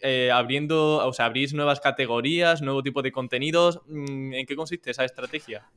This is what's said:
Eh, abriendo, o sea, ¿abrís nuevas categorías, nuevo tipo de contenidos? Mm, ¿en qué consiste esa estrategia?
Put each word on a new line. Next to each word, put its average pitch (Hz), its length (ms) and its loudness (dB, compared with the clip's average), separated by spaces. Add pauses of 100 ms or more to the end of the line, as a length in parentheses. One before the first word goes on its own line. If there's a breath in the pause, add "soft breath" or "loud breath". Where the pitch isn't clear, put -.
Eh, 127 320 2
abriendo, 147 760 2
o 131 60 0
sea, 120 140 0
¿abrís 135 280 0
nuevas 147 240 0
categorías, 139 840 2
nuevo 135 220 -2
tipo 135 200 -2
de 131 100 -2
contenidos? 156 720 2
Mm, 139 460 -8
¿en 131 140 -6
qué 139 100 -6
consiste 160 340 -8
esa 131 140 0
estrategia? 123 720 -8